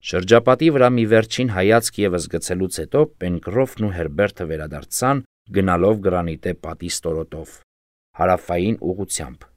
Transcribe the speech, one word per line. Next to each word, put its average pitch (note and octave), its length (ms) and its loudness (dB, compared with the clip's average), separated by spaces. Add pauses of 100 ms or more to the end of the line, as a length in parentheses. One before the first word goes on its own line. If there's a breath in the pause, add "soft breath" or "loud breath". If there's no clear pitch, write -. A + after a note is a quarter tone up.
Շրջապատի A#2 640 4
վրա C3 240 4
մի A#2 140 2
վերջին A2+ 480 2
հայացք G#2+ 480 2
ևս F2 260 0
գցելուց F2+ 480 -4
հետո G2+ 240 -2 (140)
Պենկրոֆն G2+ 760 -2
ու F#2 60 -6
Հերբերտը F2 500 -2
վերադարձան, D#2 800 -4 (240)
գնալով F#2+ 580 2
Գրանիտե F2 540 -2
պատի E2 340 -12
ստորոտով, D#2+ 560 -8 (680)
հարավային F2+ 600 0
ուղղությամբ։ F2 800 -8